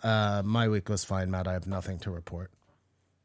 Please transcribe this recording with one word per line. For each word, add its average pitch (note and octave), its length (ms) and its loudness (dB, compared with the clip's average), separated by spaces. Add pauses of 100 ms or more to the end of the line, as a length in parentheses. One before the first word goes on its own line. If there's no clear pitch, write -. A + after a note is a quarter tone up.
Uh, G#2 420 4
my A2+ 240 4
week G#2 200 0
was G#2 160 0
fine, F#2+ 260 0
Matt. F#2 180 0
I F#2 40 0
have F2+ 140 -4
nothing F#2+ 340 -4
to G2 100 -6
report. F2 400 -10 (760)